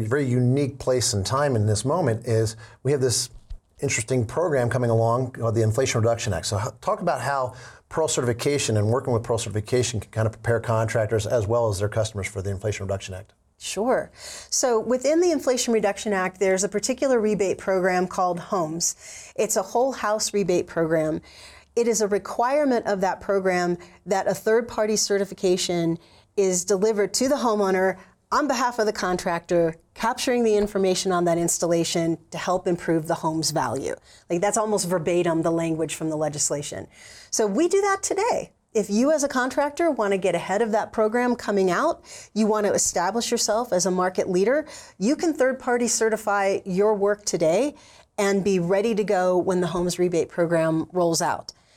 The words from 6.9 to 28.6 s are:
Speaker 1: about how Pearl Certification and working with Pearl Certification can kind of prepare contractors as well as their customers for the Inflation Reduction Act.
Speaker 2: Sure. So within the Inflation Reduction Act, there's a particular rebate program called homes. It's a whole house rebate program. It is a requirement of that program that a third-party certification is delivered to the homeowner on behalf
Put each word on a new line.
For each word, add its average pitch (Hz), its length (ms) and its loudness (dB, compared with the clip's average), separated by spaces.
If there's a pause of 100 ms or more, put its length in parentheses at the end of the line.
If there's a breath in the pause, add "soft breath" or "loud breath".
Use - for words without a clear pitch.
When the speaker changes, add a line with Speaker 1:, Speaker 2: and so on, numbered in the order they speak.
Speaker 1:
about 160 180 0
how 131 340 -2 (340 loud breath)
Pearl 160 180 0
Certification 123 720 0
and 104 100 2
working 127 260 0
with 117 120 0
Pearl 113 140 0
Certification 107 600 0
can - 140 -8
kind 110 140 0
of 110 60 -2
prepare 117 280 0
contractors 110 680 0
as 113 220 0
well 117 200 2
as 98 120 -2
their 104 80 0
customers 104 400 -4
for 98 120 -8
the 98 100 -4
Inflation 95 360 -6
Reduction 98 260 -6
Act. 95 220 -16 (240)
Speaker 2:
Sure. 208 520 -2 (400 loud breath)
So 240 280 0
within 254 420 2
the 359 120 4
Inflation 254 420 0
Reduction 208 380 0
Act, 185 260 -2
there's 190 260 2
a 202 40 -2
particular 254 520 0
rebate 208 380 0
program 185 480 0
called 180 320 -2
homes. 170 560 -4 (420 loud breath)
It's 208 200 -2
a 202 60 0
whole 247 300 0
house 214 400 -2
rebate 180 360 0
program. 160 520 0 (540 loud breath)
It 233 140 2
is 220 120 2
a 208 80 2
requirement 240 800 0
of 190 140 0
that 185 200 0
program 180 580 0 (280 loud breath)
that 185 220 0
a 190 60 0
third-party 220 600 0
certification 180 1040 0 (380 soft breath)
is 185 280 2
delivered 202 500 2
to 262 140 0
the 285 80 2
homeowner 190 600 0 (320 loud breath)
on 277 180 2
behalf 247 300 -2